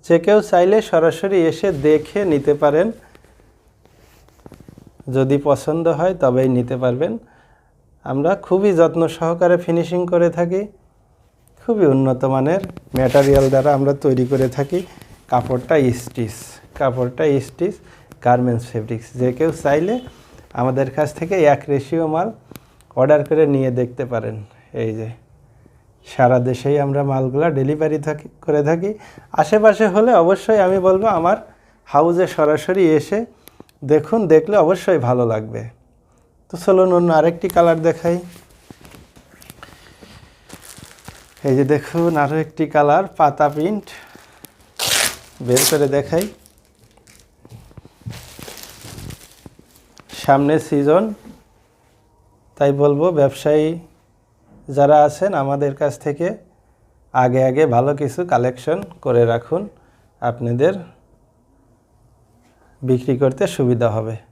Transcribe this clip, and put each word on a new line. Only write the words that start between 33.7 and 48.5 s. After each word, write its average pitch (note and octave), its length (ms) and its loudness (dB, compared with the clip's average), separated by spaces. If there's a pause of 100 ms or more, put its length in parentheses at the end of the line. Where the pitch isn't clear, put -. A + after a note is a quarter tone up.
দেখুন, D#3 280 0 (120)
দেখলে D#3+ 220 4 (100)
অবশ্যই F3+ 440 0
ভালো B2 240 2
লাগবে। A2 300 -6 (840)
তো - 60 -14 (100)
চলুন F#3 340 4
অন্য F3 100 2 (100)
আরেকটি E3+ 380 0
কালার E3+ 220 4 (100)
দেখাই। E3+ 280 -2 (3250)
এই C3 100 2
যে C#3 60 2 (100)
দেখুন E3+ 360 -2 (120)
আরও C#3+ 220 -2
একটি D#3 200 -6 (100)
কালার, D3+ 300 2 (140)
পাতা D3 360 2
প্রিন্ট। G3 320 -4 (1600)
বের B2+ 240 2
করে D3 160 2 (100)
দেখাই। D#3+ 280 -2 (4000)